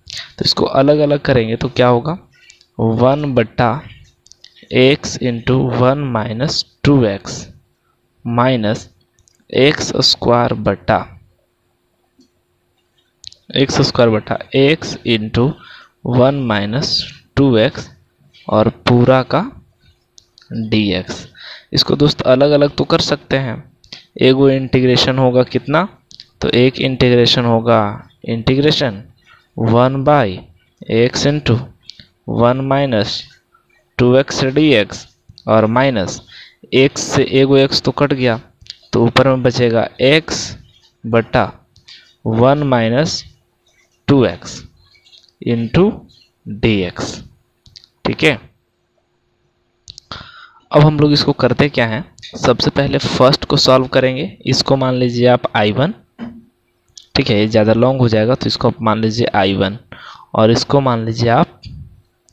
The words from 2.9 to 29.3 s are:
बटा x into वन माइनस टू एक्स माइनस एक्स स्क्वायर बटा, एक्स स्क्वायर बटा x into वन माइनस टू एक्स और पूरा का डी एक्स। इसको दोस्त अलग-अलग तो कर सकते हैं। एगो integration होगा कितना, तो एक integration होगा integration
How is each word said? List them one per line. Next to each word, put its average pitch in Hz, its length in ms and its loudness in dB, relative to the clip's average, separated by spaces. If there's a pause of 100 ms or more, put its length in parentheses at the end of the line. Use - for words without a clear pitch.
बटा 117 380 0 (1000)
x 131 500 2
into 120 320 -2 (180)
वन 127 260 0 (140)
माइनस 120 520 -4 (180)
टू 139 220 4
एक्स - 420 -8 (760)
माइनस 117 640 -2 (600)
एक्स - 420 0 (140)
स्क्वायर 120 500 0
बटा, 104 420 -2 (2500)
एक्स 135 260 0
स्क्वायर 123 280 2
बटा 107 280 -4 (180)
x 139 400 0 (140)
into 117 420 0 (540)
वन 127 420 2
माइनस 107 560 -4 (320)
टू 139 220 4
एक्स - 320 -2 (580)
और 110 220 2 (180)
पूरा 123 380 4
का 147 160 -2 (1080)
डी 107 420 -2
एक्स। - 340 -8 (460)
इसको - 220 0
दोस्त 143 260 0
अलग-अलग 143 540 2
तो - 80 -2
कर 165 180 0
सकते - 360 -4
हैं। 127 200 -6 (640)
एगो 131 280 4
integration 127 680 0
होगा 127 280 2
कितना, 160 420 -2 (540)
तो 147 80 -2
एक 127 320 2
integration 123 640 2
होगा 113 360 2 (440)
integration 127 800 -2 (540)